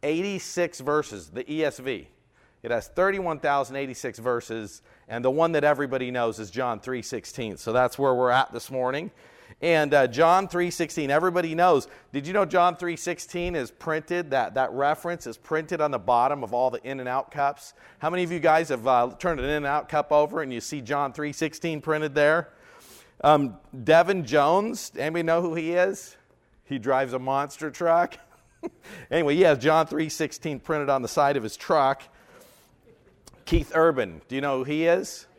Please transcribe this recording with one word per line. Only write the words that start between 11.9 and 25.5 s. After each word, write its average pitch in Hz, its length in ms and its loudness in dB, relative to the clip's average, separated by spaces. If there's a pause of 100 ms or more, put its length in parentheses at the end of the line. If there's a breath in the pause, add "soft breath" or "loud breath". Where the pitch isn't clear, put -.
Did 139 160 -6
you 185 60 -8
know 202 100 2
John 175 320 2
three 175 220 -6
sixteen 175 580 -6
is 127 160 -4
printed, 160 600 -4
that, 117 240 -2
that 131 180 0
reference 151 540 -2
is 113 100 -12
printed 160 420 -4
on 151 120 0
the 127 80 -4
bottom 123 440 2
of 104 100 -8
all 127 160 0
the 120 140 -8
In-N-Out 131 480 -6
cups? 143 420 -4 (260 loud breath)
How 151 100 -2
many 180 140 -2
of 170 80 -4
you 175 80 -4
guys 160 300 4
have, 120 180 -2
uh, 123 320 4
turned 165 200 -2
an 123 60 -4
In-N-Out 147 420 -2
cup 151 240 -2
over 151 300 2
and 135 100 -6
you 120 80 -6
see 143 220 -10
John 139 320 -4
three 147 180 -6
sixteen 156 500 -4
printed 151 340 -2
there? 156 340 4 (720 loud breath)
Um, 143 340 4 (260)
Devin 170 420 4
Jones, 165 720 2
anybody 165 260 -2
know 165 180 2
who 175 120 -4